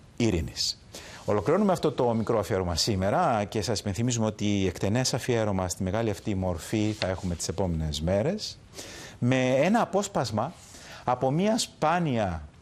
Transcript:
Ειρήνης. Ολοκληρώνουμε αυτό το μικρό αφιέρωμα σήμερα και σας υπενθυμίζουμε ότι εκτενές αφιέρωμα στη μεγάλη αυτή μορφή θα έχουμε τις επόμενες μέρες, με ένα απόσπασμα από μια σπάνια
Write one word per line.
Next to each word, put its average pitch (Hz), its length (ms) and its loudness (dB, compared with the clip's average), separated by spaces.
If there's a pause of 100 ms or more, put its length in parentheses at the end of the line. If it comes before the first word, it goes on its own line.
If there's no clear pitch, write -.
(180)
Ειρήνης. - 600 0 (460)
Ολοκληρώνουμε 147 460 2
αυτό 156 200 2
το 120 220 2
μικρό 113 260 0
αφιέρωμα 92 360 0
σήμερα 110 680 2
και 104 180 -2
σας 104 180 -2
υπενθυμίζουμε 110 460 0
ότι 104 420 2
εκτενές 113 460 0
αφιέρωμα 107 560 0
στη - 140 -6
μεγάλη 107 260 0
αυτή 101 260 -2
μορφή 95 640 0
θα 92 80 -2
έχουμε 90 280 -2
τις - 120 -6
επόμενες 80 540 -2
μέρες, 104 560 0 (600)
με 127 300 2
ένα 170 320 4
απόσπασμα 147 720 -2 (500)
από 123 280 2
μια 202 260 2
σπάνια 123 920 0 (140)